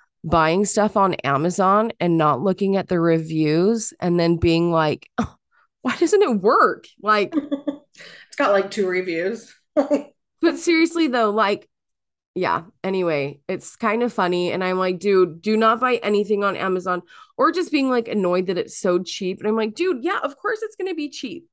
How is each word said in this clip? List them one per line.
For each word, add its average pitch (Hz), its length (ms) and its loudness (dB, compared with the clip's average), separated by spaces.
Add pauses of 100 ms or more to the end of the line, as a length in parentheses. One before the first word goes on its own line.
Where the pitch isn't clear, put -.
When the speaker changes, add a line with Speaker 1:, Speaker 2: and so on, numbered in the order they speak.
(240)
Speaker 1:
buying 165 420 2
stuff 208 300 0
on 196 200 2
Amazon 185 840 2
and 170 180 2
not 147 240 2
looking 196 360 0
at 185 120 -4
the 180 100 2
reviews 165 1000 2
and 175 200 2
then 170 180 4
being 170 340 2
like, 156 460 0
"Oh, - 180 -6 (460)
why 247 160 -4
doesn't 392 240 4
it 240 200 2
work?" 233 440 2 (160)
Like 208 320 0
Speaker 2:
<laughs> 285 640 -6 (300)
It's - 100 -20
got, 277 140 2
like, 196 200 2
two 202 160 -2
reviews. 185 680 -4 (220)
<laughs> - 0 - (680)
Speaker 1:
But 330 160 2
seriously, 330 500 2
though, 233 220 2
like, 208 400 0 (640)
yeah, 156 300 -2 (200)
anyway, 165 640 -2
it's - 280 -8
kind 226 280 -2
of 247 100 -2
funny. 180 380 0
And 180 120 -4
I'm 185 160 -2
like, 185 200 -2
"Dude, 185 420 2
do 214 160 0
not 226 220 2
buy 247 180 0
anything 202 460 0
on 196 120 -2
Amazon," 185 480 -4 (340)
or 269 140 2
just 349 200 -4
being, 269 180 2
like, 240 180 0
annoyed 180 400 0
that 180 100 -2
it's - 200 -6
so 180 260 2
cheap. 190 360 -8
And 202 80 -6
I'm 214 80 0
like, 220 200 -4
"Dude, 330 280 -2
yeah, 359 200 -2
of 277 140 -6
course 427 260 -6
it's 427 120 -10
gonna 370 200 -6
be 294 140 -8
cheap. - 440 -12